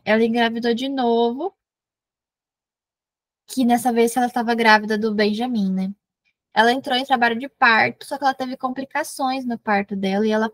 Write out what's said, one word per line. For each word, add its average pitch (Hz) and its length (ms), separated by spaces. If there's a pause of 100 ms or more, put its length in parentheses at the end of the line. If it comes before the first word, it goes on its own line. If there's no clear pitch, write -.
Ela 220 200
engravidou 233 500
de 254 140
novo, 240 640 (1900)
que 254 180
nessa 240 280
vez 233 240
ela 247 140
tava 233 240
grávida 220 440
do 214 160
Benjamin, 214 580
né? 190 220 (600)
Ela 233 180
entrou 262 240
em 254 80
trabalho 233 340
de 269 100
parto, 240 580
só 277 120
que 285 60
ela 262 100
teve 262 240
complicações 269 880
no 233 120
parto 202 380
dela 196 300
e 214 40
ela 220 240